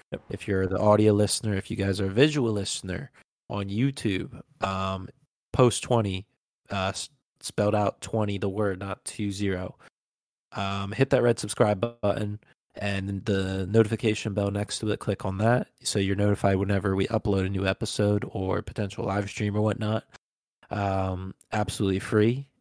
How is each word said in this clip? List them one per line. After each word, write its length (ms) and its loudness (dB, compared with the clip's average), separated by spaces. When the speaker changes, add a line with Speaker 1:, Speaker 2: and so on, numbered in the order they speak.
Speaker 1:
Yep. 180 -8
Speaker 2:
If 180 -8
you're 180 2
the 120 -2
audio 340 6
listener, 420 2
if 160 -4
you 60 -4
guys 240 0
are 60 0
a 40 -4
visual 420 4
listener 580 -6
on 160 -4
YouTube, 760 -2
um, 440 -2
Post 300 4
twenty, 440 0
uh, 180 0
s-, 220 -6
spelled 340 0
out 260 0
twenty, 380 -2
the 100 -2
word, 320 -2
not 240 -8
two 260 -4
zero. 460 -2
Um, 400 -4
hit 180 2
that 120 4
red 160 4
subscribe 420 0
bu-, 220 -4
button 360 -2
and 500 -4
the 400 0
notification 680 2
bell 180 0
next 280 -4
to 140 -4
it. 80 -4
Click 260 -4
on 120 -4
that 280 2
so 160 -2
you're 180 0
notified 400 2
whenever 400 0
we 120 0
upload 360 0
a 60 -2
new 160 -2
episode 640 0
or 320 -2
potential 420 -6
live 240 -2
stream 280 -4
or 40 2
whatnot. 440 0
Um, 640 -2
absolutely 460 0
free. 480 2